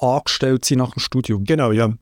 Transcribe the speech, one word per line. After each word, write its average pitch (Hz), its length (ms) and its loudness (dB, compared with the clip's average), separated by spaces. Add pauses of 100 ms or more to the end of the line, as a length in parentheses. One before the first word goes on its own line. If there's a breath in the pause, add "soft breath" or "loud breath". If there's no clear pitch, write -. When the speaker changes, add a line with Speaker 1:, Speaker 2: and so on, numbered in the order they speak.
Speaker 1:
angestellt 131 640 0
sind 135 140 2
nach 127 160 -2
dem - 60 -8
Studium. 113 440 -2
Speaker 2:
Genau, 143 260 2
ja. 110 320 2